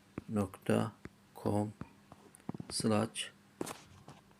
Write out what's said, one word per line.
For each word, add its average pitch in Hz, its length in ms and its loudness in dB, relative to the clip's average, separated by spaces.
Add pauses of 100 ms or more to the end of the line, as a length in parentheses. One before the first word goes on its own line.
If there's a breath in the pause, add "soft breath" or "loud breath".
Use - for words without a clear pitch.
(280)
nokta 110 640 2 (500)
com 104 300 2 (1000)
slash - 600 2 (1080)